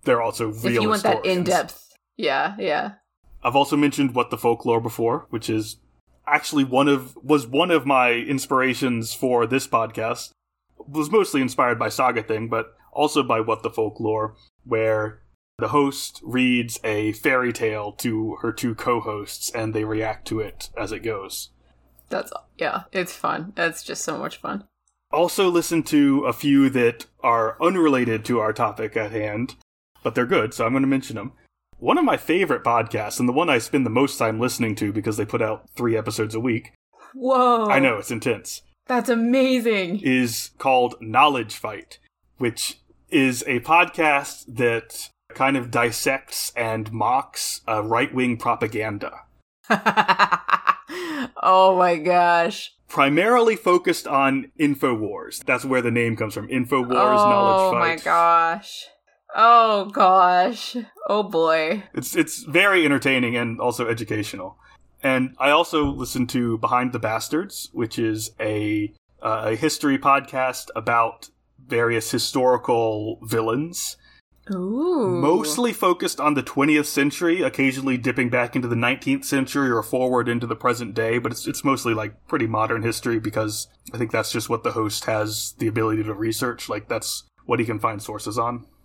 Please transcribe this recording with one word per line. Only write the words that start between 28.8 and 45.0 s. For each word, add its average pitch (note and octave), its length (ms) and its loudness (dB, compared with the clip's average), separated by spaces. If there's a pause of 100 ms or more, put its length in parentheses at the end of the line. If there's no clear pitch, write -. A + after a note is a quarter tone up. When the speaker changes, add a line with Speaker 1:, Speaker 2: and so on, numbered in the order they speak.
Speaker 1:
at G#2+ 160 -4
hand, G#2+ 440 -6 (480)
but B2 100 -4
they're B2 140 0
good, B2+ 260 0
so B2 120 -2
I'm A#2 80 0
gonna C3+ 120 2
mention C3 320 -2
'em. G2+ 140 -10 (480)
One C4 180 2
of E4+ 80 2
my F3 120 4
favorite D#3+ 460 0
podcasts, A2 560 -2
and B2 80 2
the B2 60 0
one D#3+ 160 2
I C3 80 4
spend B2+ 280 0
the A#2 40 -2
most C3 300 2
time A2 200 0
listening A#2 360 -2
to G#2 180 -4
because G#2+ 240 -2
they G#2 80 -2
put A2+ 160 -4
out G#2+ 340 -4
three A#2 220 0
episodes G#2+ 380 -4
a A2 40 -4
week, A#2 340 -4 (420)
Speaker 2:
Whoa. B3 520 2
Speaker 1:
I A3 120 4
know, B2+ 180 2
it's G2 140 -8
intense, A2 500 -6 (240)
Speaker 2:
That's B3 240 -2
amazing. A#3 920 2
Speaker 1:
is B2+ 560 0
called B2+ 420 2
Knowledge A#2+ 540 2
Fight, - 420 -12 (400)
which - 420 -4 (300)
is C3 380 2
a B2+ 140 0
podcast D#3+ 840 0 (100)
that A#2 540 -2 (240)